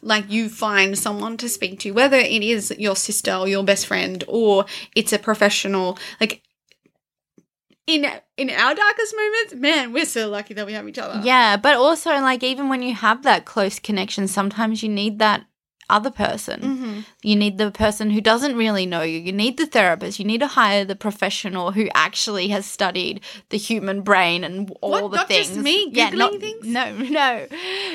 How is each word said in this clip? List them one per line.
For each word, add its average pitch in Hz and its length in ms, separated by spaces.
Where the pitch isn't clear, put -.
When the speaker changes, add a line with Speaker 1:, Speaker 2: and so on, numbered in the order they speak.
Speaker 1:
like, 214 280
you 220 180
find 202 500
someone 208 380
to 240 140
speak 190 300
to, 202 120
whether 262 240
it 226 260
is 214 360
your 202 180
sister - 380
or 185 120
your 196 160
best 196 240
friend 185 400
or 208 380
it's 226 160
a 214 60
professional. 202 800
Like, - 220
in, 302 200
in 262 140
our 247 240
darkest 415 420
moments, 427 380
man, 269 380
we're 311 140
so 220 240
lucky 208 240
that 208 120
we 208 60
have 208 160
each - 100
other. 214 240
Speaker 2:
Yeah, 233 340
but 269 200
also, 311 340
like, 262 320
even 262 260
when 262 140
you 247 120
have 226 300
that 233 200
close - 340
connection, 196 500
sometimes 208 540
you 220 60
need 208 300
that 214 260
other 208 220
person. - 480
Speaker 1:
Mm-hmm. 254 400
Speaker 2:
You 208 140
need 208 220
the 208 140
person 214 380
who 208 100
doesn't 233 360
really 214 300
know 170 160
you. 160 160
You 175 140
need 220 260
the 320 80
therapist. 185 540
You 196 40
need 220 160
to 285 60
hire 202 380
the 190 120
professional 196 760
who 208 200
actually 185 560
has 202 160
studied 185 560
the 220 80
human 202 440
brain 180 420
and 190 260
all - 120
Speaker 1:
What? - 180
Speaker 2:
the 196 80
Speaker 1:
Not 370 100
Speaker 2:
things. 320 200
Speaker 1:
just 190 120
me 349 300
Speaker 2:
Yeah, 226 220
Speaker 1:
Googling - 60
Speaker 2:
not, 403 220
Speaker 1:
things? 427 260
Speaker 2:
no, 233 260
<laughs> 247 180
no. 262 360